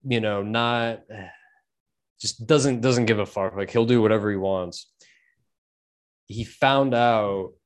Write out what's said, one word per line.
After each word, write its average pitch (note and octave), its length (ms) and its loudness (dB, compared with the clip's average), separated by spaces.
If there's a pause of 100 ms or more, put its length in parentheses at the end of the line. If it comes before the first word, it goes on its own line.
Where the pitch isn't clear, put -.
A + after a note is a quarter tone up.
you B2 160 0
know, G#2 220 -2
not, A#2 600 -2 (1160)
just A2+ 280 -10
doesn't, C3+ 340 2
doesn't B2 240 2
give G#2+ 140 2
a G2+ 60 -2
fuck. F#2+ 300 -4
Like, G2 140 -6
he'll A#2 160 2
do A#2+ 160 4
whatever G#2+ 300 2
he G2+ 60 -2
wants. F#2+ 520 -4 (1400)
He G#2+ 180 -8
found C3+ 500 0
out G#2+ 560 0 (140)